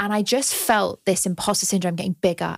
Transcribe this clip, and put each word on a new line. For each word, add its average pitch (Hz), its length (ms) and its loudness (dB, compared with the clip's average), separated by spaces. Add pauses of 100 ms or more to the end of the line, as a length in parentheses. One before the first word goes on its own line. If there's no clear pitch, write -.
And 208 120 -2
I 214 100 2
just 254 320 0
felt - 500 0
this 180 220 2
imposter 196 400 0
syndrome 180 280 0
getting 175 260 -4
bigger 170 380 0